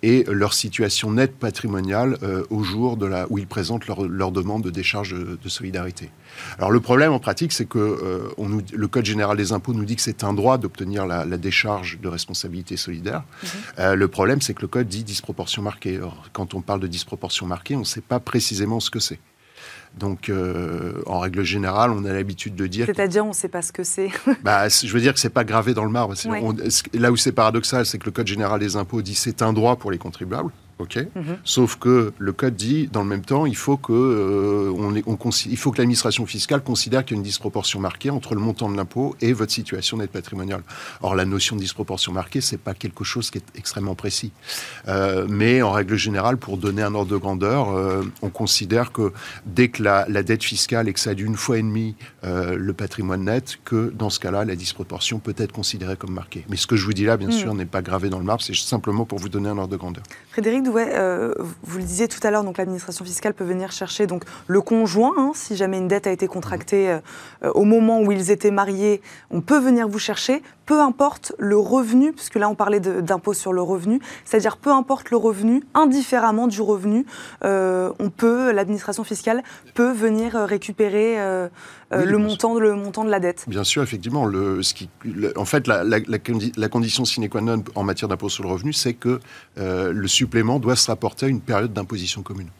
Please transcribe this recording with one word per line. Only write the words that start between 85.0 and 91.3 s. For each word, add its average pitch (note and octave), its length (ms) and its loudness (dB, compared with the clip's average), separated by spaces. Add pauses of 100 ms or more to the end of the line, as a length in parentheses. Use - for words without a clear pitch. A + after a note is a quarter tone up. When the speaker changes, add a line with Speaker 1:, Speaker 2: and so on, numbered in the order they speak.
Speaker 1:
le, G#2 340 -2
en G2+ 60 0
fait, C3+ 220 2
la, G2+ 180 4
la, G#2+ 140 4 (100)
la G#2+ 100 0
condi-, A#2 380 -2
la G#2+ 120 0
condition A#2 360 0
sine A2 240 -2
qua G#2+ 140 -2
non A2+ 200 0 (120)
en G#2 100 -2
matière G2 240 -2
d'impôt F#2+ 220 -2
sur - 120 -6
le F2+ 60 -6
revenu, F#2+ 240 -2
c'est B2 220 0
que, A#2+ 260 -2 (380)
euh, F#2 340 0
le F#2+ 160 -2
supplément A#2+ 500 2
doit B2 180 2
se - 100 4
rapporter A2+ 400 -2
à - 20 2
une B2+ 140 0